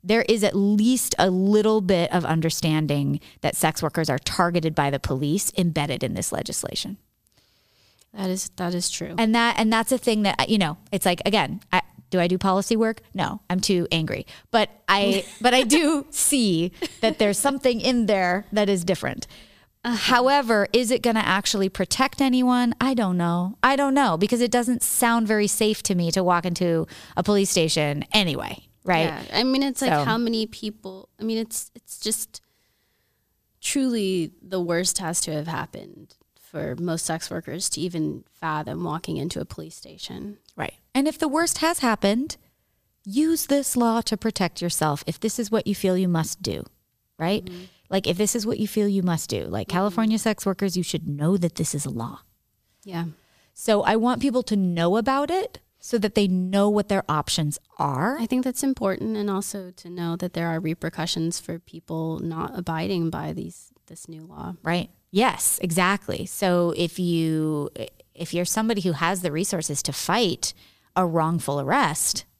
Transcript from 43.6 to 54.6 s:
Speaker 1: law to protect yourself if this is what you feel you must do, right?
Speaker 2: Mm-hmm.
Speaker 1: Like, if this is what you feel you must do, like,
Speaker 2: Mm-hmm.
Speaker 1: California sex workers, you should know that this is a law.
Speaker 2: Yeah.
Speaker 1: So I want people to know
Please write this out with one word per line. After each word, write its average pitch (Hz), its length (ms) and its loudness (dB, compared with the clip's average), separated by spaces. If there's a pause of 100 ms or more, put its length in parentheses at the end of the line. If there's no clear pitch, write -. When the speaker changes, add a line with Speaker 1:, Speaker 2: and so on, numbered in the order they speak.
Speaker 1:
law 233 280 2
to - 160 -2
protect - 420 -2
yourself 156 460 0
if 165 120 -6
this 220 200 -4
is 208 120 -4
what 220 160 0
you 202 80 0
feel 185 220 2
you 185 120 2
must 165 340 0
do, 87 220 -4 (540)
right? 175 240 0
Speaker 2:
Mm-hmm. 180 200 -12 (260)
Speaker 1:
Like, 196 180 -2
if 175 120 0
this 208 180 0
is 214 100 -2
what 240 120 -2
you 208 100 -2
feel 208 180 0
you 196 160 2
must 170 280 0
do, 104 140 -2
like, 95 240 -4
Speaker 2:
Mm-hmm. 170 100 -2
Speaker 1:
California 214 400 2
sex - 260 -2
workers, 190 320 0
you 180 60 0
should 160 260 -4
know 151 300 2
that 175 160 0
this 160 200 -4
is 143 120 -4
a - 40 -6
law. 113 300 -8 (640)
Speaker 2:
Yeah. 170 220 -6 (480)
Speaker 1:
So 208 280 2
I 214 140 -2
want 240 240 0
people 254 240 0
to 214 120 -2
know 175 420 0